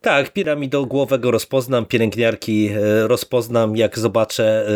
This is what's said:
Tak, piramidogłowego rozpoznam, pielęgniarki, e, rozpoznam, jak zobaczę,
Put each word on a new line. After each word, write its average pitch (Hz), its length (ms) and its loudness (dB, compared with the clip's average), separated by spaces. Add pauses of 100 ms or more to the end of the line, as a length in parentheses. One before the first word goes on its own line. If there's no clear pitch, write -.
Tak, 143 280 0
piramidogłowego 139 960 -2
rozpoznam, 120 540 0
pielęgniarki, 110 840 0
e, 107 380 0
rozpoznam, 117 680 0
jak 113 240 0
zobaczę, 110 640 0 (100)